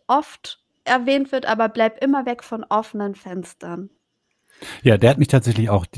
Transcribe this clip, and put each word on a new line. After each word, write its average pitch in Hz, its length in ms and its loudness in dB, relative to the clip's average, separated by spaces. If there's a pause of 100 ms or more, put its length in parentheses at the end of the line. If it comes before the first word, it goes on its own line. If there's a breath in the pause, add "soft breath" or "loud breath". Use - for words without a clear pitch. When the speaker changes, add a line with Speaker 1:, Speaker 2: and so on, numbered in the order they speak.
Speaker 1:
oft - 540 -4 (220)
erwähnt 269 480 0
wird, 262 160 -4
aber 220 220 0
„Bleib 220 340 -2
immer 277 220 0
weg 240 180 -6
von 220 220 -12
offenen 208 500 -4
Fenstern“. 180 720 -12 (920 loud breath)
Speaker 2:
Ja, 113 140 6
der 110 120 6
hat 135 80 4
mich 139 100 4
tatsächlich 117 420 2
auch, 98 160 2 (120)